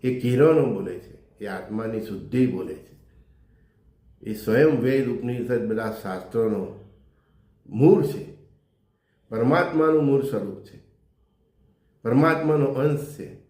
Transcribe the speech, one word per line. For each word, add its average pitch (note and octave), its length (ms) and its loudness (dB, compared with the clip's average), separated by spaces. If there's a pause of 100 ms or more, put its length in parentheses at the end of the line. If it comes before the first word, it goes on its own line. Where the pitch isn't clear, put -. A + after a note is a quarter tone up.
એ B2+ 180 -2
કિરણો C3 540 4
બોલે F#2 240 -8
છે, - 400 -20
એ G#2 80 -10
આત્માની G#2+ 540 -8
શુદ્ધિ B2 460 -2
બોલે F#2 280 -6
છે. - 220 -20 (1300)
એ A2 120 -8
સ્વયં B2+ 460 2
વેદ, C3 280 0
ઉપનિષદ, A#2+ 580 -4
બધા A2 260 -4 (100)
શાસ્ત્રોનો G2 840 -4 (840)
મૂળ D3+ 380 6
છે, - 300 -10 (920)
પરમાત્માનું D#3 760 2
મૂળ C#3 180 2
સ્વરૂપ G2 420 -8
છે, - 160 -20 (1200)
પરમાત્માનો D3+ 640 2
અંશ C#3+ 340 0
છે. - 380 -14 (120)